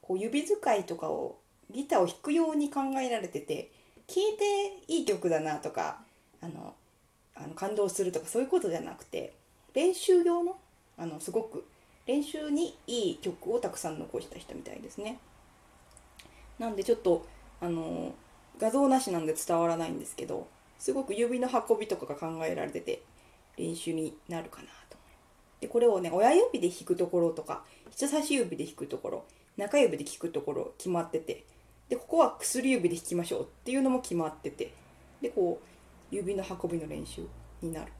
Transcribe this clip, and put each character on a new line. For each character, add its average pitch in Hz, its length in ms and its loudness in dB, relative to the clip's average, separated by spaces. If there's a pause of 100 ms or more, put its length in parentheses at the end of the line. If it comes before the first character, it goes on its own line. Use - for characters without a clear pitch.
こ - 140 -4
う 185 40 -2
指 233 260 0
使 415 320 2
い 190 80 0
と 170 120 -6
か 160 120 -6
を、 - 300 -4 (320)
ギ 262 160 -6
タ 302 100 4
ー 196 40 8
を 175 60 6
弾 170 160 -6
く 294 100 -2
よ 320 180 4
う 311 60 0
に 294 140 2
考 285 100 -2 (200)
え 254 80 -2
ら 233 120 0
れ 180 80 -6
て - 120 -6
て、 - 300 -6 (360)
聴 - 140 0
い 427 180 2
て 403 540 0
い 330 100 2
い - 20 -2
曲 180 240 0
だ 160 120 2
な 156 160 -2
と - 140 -6
か、 - 300 -4 (400)
あ 165 80 -12
の、 - 260 -12 (600)
あ 151 120 -14
の、 156 80 -12
感 196 200 -4
動 202 140 2
す 190 140 -2
る 180 100 0
と - 80 -2
か - 60 -14
そ - 120 -2
う 254 40 2
い 269 40 0
う - 20 -10
こ 359 120 4
と 180 100 -2
じ 170 60 -2
ゃ 160 40 -4
な - 120 -10
く - 120 -18
て、 - 300 -8 (400)
練 349 200 4
習 359 280 6
用 339 200 4
の、 359 140 -2 (400)
あ 160 80 -10
の、 160 160 -8
す - 100 -8
ご 220 120 0
く - 240 -10 (400)
練 277 160 2
習 302 280 -6
に 311 360 0
い 220 260 0
い - 60 -8
曲 180 340 -4
を 240 60 2
た 220 100 -2
く 170 100 -8
さ 165 120 -6
ん 156 80 -8
残 - 220 -6
し - 80 -14
た - 100 -16
人 - 160 -16
み - 80 -10
た - 100 -12
い - 80 -14
で - 100 -14
す - 80 -14
ね。 220 200 -8 (1400)
な 233 100 -4
ん 214 80 -4
で 196 80 -2
ち 240 80 4
ょ - 20 8
っ 220 40 -4
と、 170 280 2 (340)
あ 175 80 -4
の、 165 460 -4 (440)
画 220 120 2
像 277 180 4
な 262 120 6
し 240 100 -4
な 175 80 0
ん 160 80 -2
で 156 80 0
伝 165 260 2
わ 170 60 4
ら 165 100 2
な 165 100 -2
い 165 40 -6
ん 175 80 -6
で 160 80 -10
す - 100 -12
け - 100 -8
ど、 - 200 -6 (320)
す - 140 -2
ご 269 120 0
く 208 100 -4
指 240 260 2
の 247 80 0
運 240 300 4
び 214 100 -4
と 185 80 0
か - 100 -8
が 147 80 -6
考 160 300 -6
え 170 100 0
ら - 100 -2
れ 147 60 -6
て - 100 -4
て、 - 220 -4 (540)
練 170 180 -4
習 165 180 -6
に 160 240 -4 (120)
な 170 120 -6
る - 100 -12
か - 120 -18
な - 60 -20 (200)
と - 80 -20
思 - 80 -20
い - 40 -20
ま - 60 -20 (440)
す。 - 20 -12
で、 - 80 -8
こ 233 120 2
れ 240 80 8
を 196 120 4
ね、 170 100 -2
親 214 240 6
指 480 260 6
で 175 80 4
弾 - 160 -4
く 180 120 2
と 180 100 2
こ 175 140 2
ろ 170 100 4
と 160 120 -6
か、 - 220 -8 (260)
人 - 180 -2
差 302 140 2
し 302 120 2
指 185 220 0
で 147 80 -4
弾 139 100 -12
く 143 120 -10
と 135 120 -8
こ - 120 -8
ろ、 - 140 -8 (320)
中 202 220 2
指 180 200 6
で 143 60 -6
弾 - 140 -10
く 170 120 -4
と 151 120 -2
こ 147 100 -4
ろ - 260 -4
決 - 100 -6
ま 170 140 2
っ 165 80 -6
て 160 80 0
て、 - 260 -6 (440)
で、 240 80 0
こ - 100 -10
こ 330 120 2
は 262 200 6
薬 262 320 0
指 185 180 4
で 170 80 0
弾 - 80 -10
き - 100 -6
ま 175 100 0
し - 100 -4
ょ 107 40 -2
う - 40 -2
っ - 40 -6 (180)
て 247 80 -4
い 262 40 2
う 269 60 4
の 262 80 4
も 254 100 2
決 - 140 -6
ま 160 140 0
っ - 80 -8
て - 140 -8
て、 - 220 -8 (480)
で、 480 100 -2
こ - 320 2
う、 - 520 -16
指 196 200 -2
の 190 140 -2
運 175 220 -4
び 170 80 -2
の 156 80 -6
練 151 180 -8
習 170 220 -12 (360)
に 165 100 -6
な 156 120 -8
る。 - 160 -16